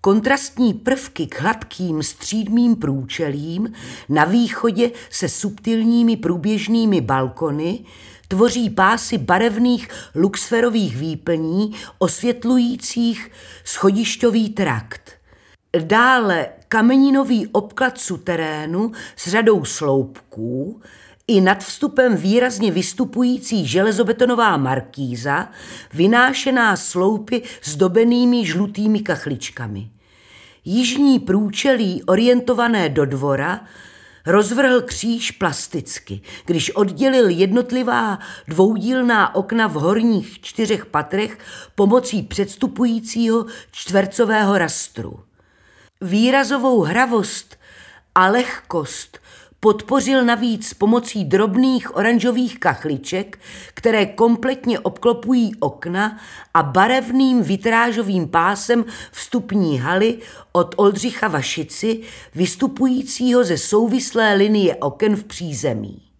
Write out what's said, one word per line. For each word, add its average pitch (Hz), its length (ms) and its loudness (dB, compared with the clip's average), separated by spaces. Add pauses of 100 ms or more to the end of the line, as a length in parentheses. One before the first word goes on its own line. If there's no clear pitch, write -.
Kontrastní 226 720 0
prvky - 540 -4
k - 140 -10
hladkým 180 640 -4
střídmým 220 720 0
průčelím 147 1000 -6 (360)
na 151 160 6
východě 233 680 0 (180)
se - 200 -4
subtilními 226 880 0
průběžnými 202 840 0
balkony 143 800 -2 (480)
tvoří 233 420 2
pásy 202 480 2
barevných 220 680 0 (280)
luxferových 208 840 0
výplní 165 760 -2 (220)
osvětlujících 240 1300 -2 (320)
schodišťový 220 880 0
trakt. 147 600 -6 (680)
Dále 214 680 2 (200)
kameninový 269 800 2
obklad 208 500 -4
suterénu 165 960 -4 (240)
s - 120 -10
řadou 208 380 2
sloupků 135 1160 -4 (460)
i 202 140 6
nad 190 220 4
vstupem 254 520 0
výrazně 208 560 0
vystupující 233 960 -2
železobetonová 220 920 2
markýza, 131 920 -4 (440)
vynášená 240 840 2
sloupy 214 680 -2 (220)
zdobenými 226 840 2
žlutými 202 540 0
kachličkami. 123 920 -8 (760)
Jižní 254 540 2
průčelí 202 840 0
orientované 233 840 2
do 143 160 0
dvora 139 560 -4 (640)
rozvrhl 233 560 4
kříž 233 500 -6
plasticky, - 880 -6 (240)
když 170 300 -2
oddělil 214 540 2
jednotlivá 233 880 0 (280)
dvoudílná 220 880 2
okna 220 320 -2
v 165 60 -4
horních 196 680 0
čtyřech - 440 -4
patrech 190 520 -4 (380)
pomocí 220 460 2
předstupujícího 226 1200 -2 (260)
čtvercového 202 840 0
rastru. - 600 -4 (840)
Výrazovou 247 800 2
hravost 220 760 -2 (580)
a 185 120 6
lehkost - 920 -4 (420)
podpořil 240 640 2
navíc 226 480 -2
pomocí 214 520 0
drobných 214 720 2
oranžových 233 640 0
kachliček, 156 800 -4 (340)
které 220 320 2
kompletně 233 760 0
obklopují 233 800 0
okna, 185 580 -4 (360)
a 160 100 4
barevným 240 800 2
vitrážovým 208 840 0
pásem 202 580 0 (260)
vstupní 190 680 -2
haly 190 380 0 (340)
od 170 260 0
Oldřicha 202 500 2
Vašici, 165 720 -4 (340)
vystupujícího 254 1080 0
ze 175 140 0
souvislé 226 760 0
linie 202 420 4
oken 208 400 0
v 208 80 -8
přízemí. 123 800 -6 (180)